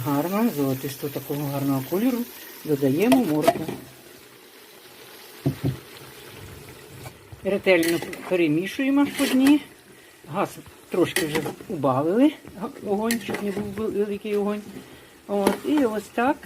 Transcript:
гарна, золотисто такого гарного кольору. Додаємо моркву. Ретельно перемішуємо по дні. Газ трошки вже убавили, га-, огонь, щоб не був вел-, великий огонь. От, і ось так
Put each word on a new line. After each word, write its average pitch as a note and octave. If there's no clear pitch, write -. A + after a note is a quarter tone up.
гарна, F3
золотисто C3+
такого C#3+
гарного C#3
кольору. A3+
Додаємо D#3
моркву. D#3
Ретельно F3+
перемішуємо F#3+
по C4+
дні. C4+
Газ D#3+
трошки F3
вже D3+
убавили, E3
га-, A3
огонь, A3
щоб G3+
не G3+
був G3+
вел-, G3+
великий G#3
огонь. G#3
От, G3+
і C#4+
ось G#3+
так C4